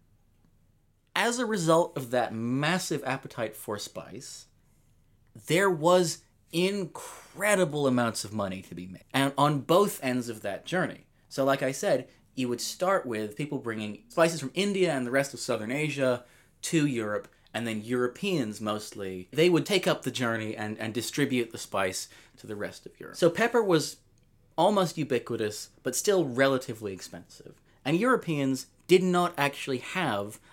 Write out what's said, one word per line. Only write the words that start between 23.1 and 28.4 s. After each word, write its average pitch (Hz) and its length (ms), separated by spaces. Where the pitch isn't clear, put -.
So 170 120
pepper 233 340
was 170 340
almost 185 400
ubiquitous, 117 720
but 131 140
still 190 260
relatively 123 720
expensive. - 640
And 156 140
Europeans 156 720